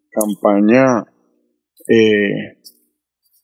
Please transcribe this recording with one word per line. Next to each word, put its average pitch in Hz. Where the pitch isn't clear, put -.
campaña, 107
eh, 104